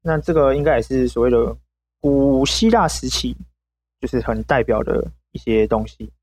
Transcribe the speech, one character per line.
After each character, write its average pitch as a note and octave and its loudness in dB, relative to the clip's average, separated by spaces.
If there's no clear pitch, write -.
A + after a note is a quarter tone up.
那 D#3+ -2
这 E3 -2
个 C#3 4
应 C#3+ -2
该 D3 2
也 A#2 0
是 B2+ 0
所 A#2+ -2
谓 B2+ 2
的 A#2 2
古 C#3 2
希 A3+ 0
腊 G#3 2
时 B2+ -6
期， - -6
就 B2+ -8
是 B2+ -2
很 A2 -4
代 B2 0
表 A2 0
的 - -2
一 - -14
些 A2 2
东 A2 -2
西。 - -16